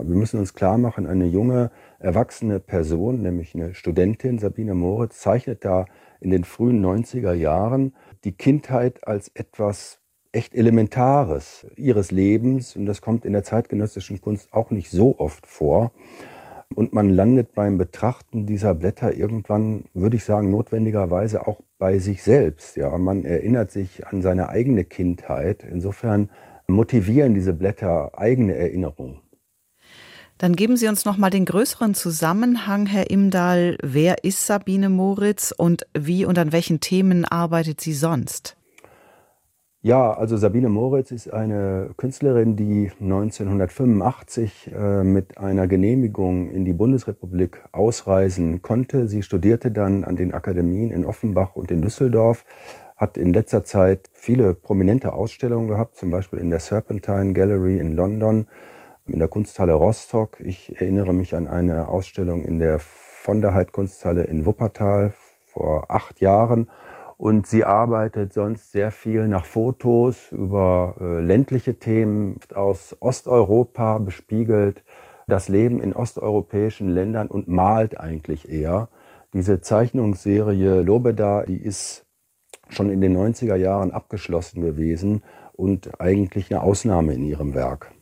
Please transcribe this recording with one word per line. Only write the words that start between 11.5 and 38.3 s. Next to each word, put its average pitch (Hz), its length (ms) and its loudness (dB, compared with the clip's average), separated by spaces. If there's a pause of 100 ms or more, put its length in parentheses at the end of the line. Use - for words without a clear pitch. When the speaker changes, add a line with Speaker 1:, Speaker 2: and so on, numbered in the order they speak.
Speaker 1:
ihres 110 340 0
Lebens. 110 640 0
Und 98 120 -6
das 101 140 -6
kommt 117 220 -2
in 101 80 -6
der 101 120 0
zeitgenössischen 107 760 -6
Kunst - 320 -8
auch - 200 -2
nicht 101 180 -6
so 113 300 4
oft - 280 -6
vor. 82 440 0 (840)
Und 113 200 -2
man 101 180 4
landet 117 420 4
beim 104 240 0
Betrachten 104 680 -4
dieser 104 260 0
Blätter 90 400 -2
irgendwann, 110 800 -4
würde 110 240 0
ich 104 60 -6
sagen, 104 260 0
notwendigerweise 107 1000 -2
auch 107 140 -6 (160)
bei 95 220 2
sich 95 240 -4
selbst. 104 520 2
Ja, 71 220 -4
man 92 260 0
erinnert 101 460 0
sich - 380 -10
an 95 160 -4
seine 92 260 0
eigene 117 340 0
Kindheit. 85 800 -4
Insofern 101 680 -2 (340)
motivieren 110 680 4
diese 92 180 0
Blätter 85 640 -2
eigene 113 380 2
Erinnerungen. 69 680 -6 (1160)
Speaker 2:
Dann 175 160 2
geben 226 200 2
Sie 233 120 2
uns 208 180 -2
noch 202 120 -2
mal 196 120 2
den 185 160 2
größeren 214 480 0
Zusammenhang, 202 920 0
Herr 196 240 -2
Imdahl. 180 720 2
Wer 151 400 2
ist - 240 -2
Sabine 196 420 0
Moritz 196 640 0
und 170 300 2 (120)
wie 175 280 -2
und 175 140 2
an 156 120 0
welchen 165 280 0
Themen 185 460 2
arbeitet 165 540 -2
sie 160 140 -6
sonst? 143 640 -4 (1200)